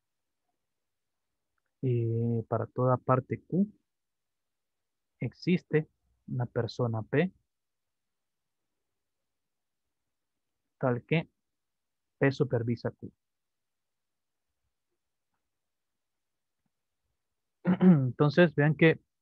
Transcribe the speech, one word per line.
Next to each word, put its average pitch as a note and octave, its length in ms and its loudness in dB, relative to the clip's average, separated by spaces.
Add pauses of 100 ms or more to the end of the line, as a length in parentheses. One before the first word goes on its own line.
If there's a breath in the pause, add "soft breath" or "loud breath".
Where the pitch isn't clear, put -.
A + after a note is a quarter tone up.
(1800)
eh, A#2 640 -2
para A2 200 -4
toda B2+ 300 -2
parte B2+ 440 -4
Q, G3 260 -2 (1500)
existe D3+ 680 -4 (400)
una B2+ 180 -6
persona A2+ 580 -6
P, E3 280 -2 (3500)
tal B2 260 -2
que D#3+ 240 -2 (880)
P C#3 120 2
supervisa A#2 600 -4
Q. - 200 -20 (4000)
<clears throat> F3+ 180 0
Entonces, D3 720 4
vean D3+ 200 2
que, D#3+ 240 4 (220)